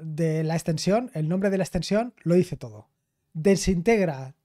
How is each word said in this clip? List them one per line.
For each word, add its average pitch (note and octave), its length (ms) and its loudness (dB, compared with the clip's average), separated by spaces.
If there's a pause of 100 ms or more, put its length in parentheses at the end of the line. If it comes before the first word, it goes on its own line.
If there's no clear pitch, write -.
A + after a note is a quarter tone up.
de D#3+ 420 -2
la D#3+ 100 0
extensión, F3+ 600 0
el D#3 140 -2
nombre F#3+ 220 0
de F#3+ 80 0
la F#3 60 -2
extensión, G#3 580 -2
lo E3 120 2
dice F3+ 220 2
todo. G#2+ 320 -16 (440)
Desintegra F3 1000 2 (100)